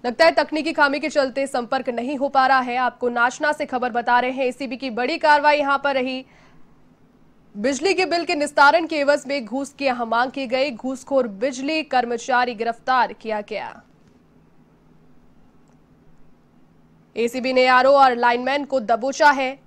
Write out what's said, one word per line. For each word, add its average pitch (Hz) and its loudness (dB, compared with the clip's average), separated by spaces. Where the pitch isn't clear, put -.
लगता 247 2
है 330 6
तकनीकी 302 -2
खामी 294 2
के 311 -6
चलते 269 -2
संपर्क 262 -4
नहीं 240 -6
हो 277 -2
पा 262 2
रहा 262 4
है। 247 -4
आपको 247 -2
नाचना 254 0
से 302 -4
खबर 247 -4
बता 240 2
रहे 254 -2
हैं, 262 -4
एसीबी 254 -6
की 269 -8
बड़ी 247 -4
कार्रवाई 294 4
यहां 277 0
पर 277 -2
रही। 262 -4
बिजली 277 0
के 359 0
बिल 339 -2
के 349 -2
निस्तारण 294 4
के 320 -4
एवज 285 0
में 277 -4
घूस 262 -8
की 277 -8
यहां 240 -2
मांग 240 0
की 269 -8
गई। 262 -2
घूसखोर 262 -4
बिजली 262 -4
कर्मचारी 247 -2
गिरफ्तार 226 -2
किया 214 -8
गया। 139 -12
एसीबी 240 -2
ने 254 6
आरओ 254 6
और 269 6
लाइनमैन 247 0
को 269 -2
दबोचा 247 2
है। 269 -2